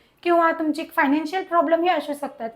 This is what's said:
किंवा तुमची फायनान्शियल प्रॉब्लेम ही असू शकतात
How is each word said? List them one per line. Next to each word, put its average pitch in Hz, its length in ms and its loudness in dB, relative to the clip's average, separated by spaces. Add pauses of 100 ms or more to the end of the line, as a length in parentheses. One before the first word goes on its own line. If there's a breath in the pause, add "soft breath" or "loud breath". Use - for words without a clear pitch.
(220 soft breath)
किंवा 339 300 4
तुमची 320 320 -4 (120)
फायनान्शियल 311 460 0
प्रॉब्लेम 330 400 2
ही 349 60 2
असू 294 320 0
शकतात 240 360 -10